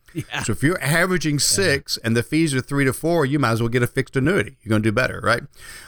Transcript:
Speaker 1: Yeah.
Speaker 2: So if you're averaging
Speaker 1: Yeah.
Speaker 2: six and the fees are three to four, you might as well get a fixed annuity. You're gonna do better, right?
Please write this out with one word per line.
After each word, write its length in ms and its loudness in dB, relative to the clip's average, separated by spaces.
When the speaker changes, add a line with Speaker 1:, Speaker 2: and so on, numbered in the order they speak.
Speaker 1:
Yeah. 280 -6
Speaker 2:
So 100 -2
if 100 -2
you're 200 2
averaging 520 2
Speaker 1:
Yeah. 60 -2
Speaker 2:
six 580 0
and 180 0
the 80 2
fees 300 0
are 60 0
three 240 -2
to 80 2
four, 340 0
you 120 0
might 140 2
as 80 0
well 80 0
get 140 2
a 40 2
fixed 300 -4
annuity. 460 0
You're 80 -8
gonna 120 2
do 100 2
better, 300 -2
right? 200 0